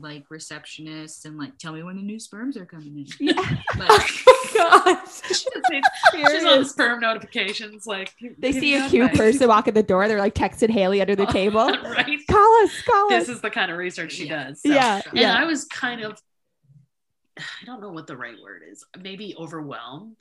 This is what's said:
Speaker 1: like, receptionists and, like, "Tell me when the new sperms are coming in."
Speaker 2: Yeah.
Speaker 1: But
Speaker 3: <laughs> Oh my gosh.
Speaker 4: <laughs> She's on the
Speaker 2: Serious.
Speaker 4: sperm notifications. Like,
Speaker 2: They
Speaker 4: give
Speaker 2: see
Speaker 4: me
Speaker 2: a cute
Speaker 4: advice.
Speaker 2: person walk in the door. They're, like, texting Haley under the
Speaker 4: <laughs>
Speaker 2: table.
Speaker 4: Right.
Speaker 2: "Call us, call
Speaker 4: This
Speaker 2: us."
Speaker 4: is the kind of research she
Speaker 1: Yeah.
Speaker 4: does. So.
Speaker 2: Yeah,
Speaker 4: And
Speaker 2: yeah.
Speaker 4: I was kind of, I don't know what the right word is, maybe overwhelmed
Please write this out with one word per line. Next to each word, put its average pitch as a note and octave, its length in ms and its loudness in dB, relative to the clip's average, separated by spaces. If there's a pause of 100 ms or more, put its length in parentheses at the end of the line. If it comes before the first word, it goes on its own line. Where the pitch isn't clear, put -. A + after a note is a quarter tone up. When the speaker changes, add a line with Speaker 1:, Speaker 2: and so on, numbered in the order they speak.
Speaker 1:
like, D3 280 -18
receptionists D#3 960 -18
and, D#3 140 -16
like, C#3+ 180 -14
"Tell D#3+ 160 -14
me D#3+ 120 -14
when F3+ 100 -14
the G3 80 -12
new G#3 160 -10
sperms A3+ 380 -12
are F3+ 100 -16
coming D3 320 -18
in." C#3+ 80 -14 (220)
Speaker 2:
Yeah. - 280 -2 (220)
Speaker 1:
But F#3+ 100 -8
Speaker 3:
<laughs> G#4 120 8 (560)
Oh F4 280 6
my F4+ 100 6
gosh. - 280 -12
Speaker 4:
<laughs> - 60 -12
She's - 180 -4
on C5 160 -8
the C#4+ 220 0 (260)
Speaker 2:
Serious. D4+ 600 2
Speaker 4:
sperm A#3+ 280 0
notifications. G#3+ 840 -6
Like, F#3+ 260 -10 (260)
Speaker 2:
They B3 140 -2
Speaker 4:
give C4+ 80 -4
Speaker 2:
see C#4+ 180 2
Speaker 4:
me C4+ 60 -2
Speaker 2:
a C4+ 40 -6
cute C4 160 4
Speaker 4:
advice. G#3+ 140 2
Speaker 2:
person A#3+ 300 4
walk A3 200 4
in G#3 60 2
the G#3+ 100 4
door. G3 240 2
They're, G#3+ 100 0
like, G3+ 160 0
texting - 360 0
Haley G3 300 2
under F#3+ 140 0
the G3 120 0
Speaker 4:
<laughs> - 60 -2
Speaker 2:
table. G#3 360 2
Speaker 4:
Right. - 500 -2 (100)
Speaker 2:
"Call G#4+ 360 8
us, - 180 -2
call G#4 260 2
Speaker 4:
This F4 200 2
Speaker 2:
us." A#3+ 80 -10
Speaker 4:
is - 40 -16
the G#3 100 -6
kind F#3+ 200 -2
of E3+ 80 -8
research F3 360 -8
she D#3 120 -10
Speaker 1:
Yeah. C#3+ 220 -8
Speaker 4:
does. C#3+ 140 -18
So. C#4+ 100 0
Speaker 2:
Yeah, A#3 340 2
Speaker 4:
And - 120 -8
Speaker 2:
yeah. A#3 200 2
Speaker 4:
I C#4+ 60 0
was E4 220 -4
kind A#3+ 360 -10
of, G#3+ 160 -12 (1160)
I - 300 -16
don't A#3+ 140 -18
know G3+ 100 -16
what D#3+ 160 -14
the D#3 100 -16
right A#2 260 -14
word F#2+ 260 -20
is, G2+ 160 -20 (160)
maybe F#3+ 380 -14
overwhelmed D3+ 840 -14